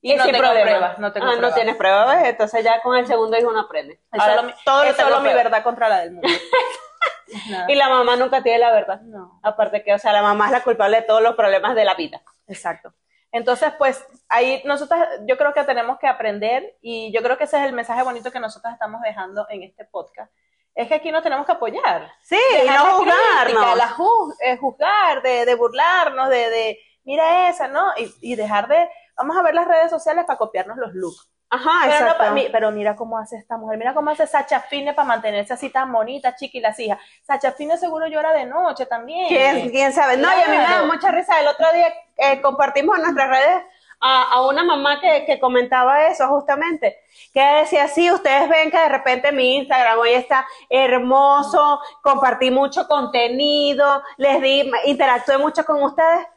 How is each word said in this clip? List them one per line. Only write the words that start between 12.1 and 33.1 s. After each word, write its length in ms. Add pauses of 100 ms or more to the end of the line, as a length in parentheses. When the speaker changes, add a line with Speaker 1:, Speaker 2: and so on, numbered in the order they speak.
Speaker 1:
Exacto. 460 (380)
Entonces, 460
pues, 260 (240)
ahí 380
nosotras, 420 (180)
yo 120
creo 160
que 100
tenemos 360
que 80
aprender, 720
y 320
yo 100
creo 140
que 80
ese 140
es 40
el 100
mensaje 300
bonito 280
que 100
nosotras 320
estamos 280
dejando 480
en 140
este 220
podcast, 480 (420)
es 140
que 60
aquí 180
nos 100
tenemos 220
que 80
apoyar. 580 (100)
Speaker 2:
Sí, 160 (140)
Speaker 1:
Dejar 140
Speaker 2:
y 120
no 60
Speaker 1:
la 200
crítica, 180 (240)
Speaker 2:
juzgarnos. 320
Speaker 1:
la 120
juz-, 520
eh, 160
juzgar, 640
de, 240
de 100
burlarnos, 720
de, 200
de, 300 (260)
"Mira 440
esa", 200
¿no? 280
Y, 240
y 140
dejar 320
de, 220 (260)
vamos 220
a 60
ver 120
las 120
redes 220
sociales 360
para 120
copiarnos 400
los 160
looks. 360 (240)
Speaker 2:
Ajá, 160 (120)
Speaker 1:
Pero 100
no 140
Speaker 2:
exacto. 180
Speaker 1:
pa-, 80
mi-, 180
pero 220
mira 240
cómo 220